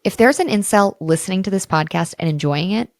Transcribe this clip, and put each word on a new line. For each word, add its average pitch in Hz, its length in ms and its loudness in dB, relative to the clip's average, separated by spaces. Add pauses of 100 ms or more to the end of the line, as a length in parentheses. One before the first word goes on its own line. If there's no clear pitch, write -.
If 202 120 -2
there's 254 240 4
an 339 80 0
incel 202 520 2
listening 165 440 0
to 202 60 -8
this 190 160 -2
podcast 165 520 -2
and 170 100 -2
enjoying 147 440 0
it 226 280 -2